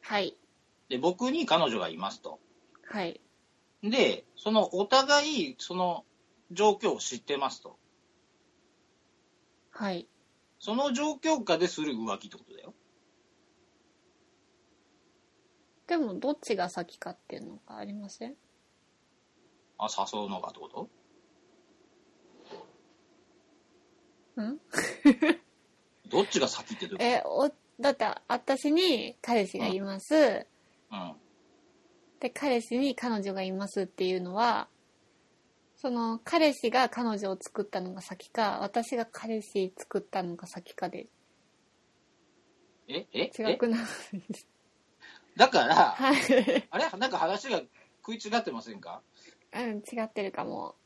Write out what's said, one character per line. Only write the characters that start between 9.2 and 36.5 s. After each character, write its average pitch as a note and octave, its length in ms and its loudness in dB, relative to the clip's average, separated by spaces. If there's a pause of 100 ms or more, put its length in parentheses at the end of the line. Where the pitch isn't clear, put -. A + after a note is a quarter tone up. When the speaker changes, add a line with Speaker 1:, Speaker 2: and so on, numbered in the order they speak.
Speaker 1:
は G3+ 220 -4
い。 E3+ 140 -8 (540)
Speaker 2:
そ G#3 160 -6
の C#4 160 2
状 D4 220 0
況 D#4 280 2
下 F3 160 2
で F3 80 2
す F3+ 140 -4
る D3+ 140 -2
浮 A2 240 -4
気 - 100 -16
っ - 20 -18
て - 60 -20
こ - 80 -20
と - 100 -20
だ - 80 -20
よ。 - 120 -20 (3000)
Speaker 1:
で F4 100 0
も、 A#3+ 180 0
ど B3+ 180 -2
っ D4 80 -4
ち - 140 -2
が F3+ 140 -2
先 F3 320 -10
か F3 100 -10
っ F#3 60 -14 (100)
て - 80 -14
い - 60 -12
う - 60 -16
の G#3 100 -16 (100)
が A3+ 120 -18
あ G#3 60 -10
り G#3 80 -12
ま G3+ 160 -12
せ A3+ 200 -14
ん？ C#4+ 80 -16 (1400)
Speaker 2:
あ、 G#2 140 -2
誘 G#2 360 -4
う - 20 -8
の F#2+ 120 -6
が - 100 -10
っ - 20 -20
て - 80 -20
こ B2 280 -12 (3500)
と？ B3 40 -8
Speaker 1:
ん？ A#3 200 -6 (680)
<laughs> - 840 -6
Speaker 2:
ど F#3 140 2
っ G3+ 40 2
ち - 120 -2
が C3 80 4
先 - 280 -6
っ - 20 -16
て F#3+ 100 -8
ど G3 100 -10
う F#3 60 -2
い B3 160 4
う - 60 -2
こ F2 180 -2
と？ - 60 2
Speaker 1:
え、 - 20 -2
お、 - 0 - (300)
だ C#4 100 4
っ C#4 40 2
て、 A#3+ 120 -2 (220)
私 C4+ 420 0
に D#4+ 520 2
彼 A#3 240 2
氏 F#3+ 120 -8
が G#3+ 80 -2
い F#3+ 140 0
ま G3 200 -8
す。 - 140 -2
Speaker 2:
う D#4 40 8
ん。 D4+ 40 8
う - 20 10 (720)
ん。 F2 200 -10 (1040)
Speaker 1:
で、 B3 100 -4
彼 B3+ 300 2
氏 A#3 180 -2
に C4+ 160 2
彼 A3+ 280 -2
女 G3 100 -4
が F#3+ 100 -4
い F#3+ 100 -4
ま F#3+ 160 -4
す G3 140 -2
っ F3+ 40 -2
て F#3 200 -4
い F#3 100 2
う F#3 40 -2
の F3+ 140 -8
は、 A3 340 2 (1080)
そ - 120 -6
の、 A#3 340 -2
彼 D#4+ 300 4